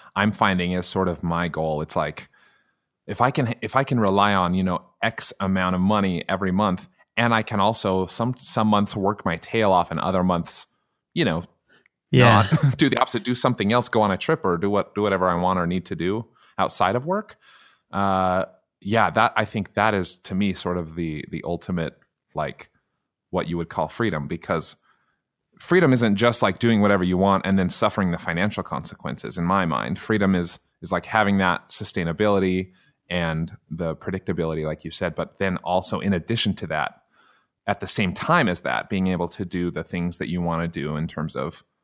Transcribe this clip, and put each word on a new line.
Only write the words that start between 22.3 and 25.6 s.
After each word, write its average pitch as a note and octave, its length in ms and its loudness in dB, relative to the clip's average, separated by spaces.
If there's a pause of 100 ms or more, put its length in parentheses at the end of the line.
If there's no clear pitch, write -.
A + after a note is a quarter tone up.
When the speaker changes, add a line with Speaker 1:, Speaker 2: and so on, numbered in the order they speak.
Speaker 1:
like, D2 360 -8 (600)
what F#2 180 -2
you E2+ 80 -4
would E2+ 140 -4
call D#2 180 -4
freedom, E2 400 -4
because E2 480 -6 (840)
freedom E3+ 360 4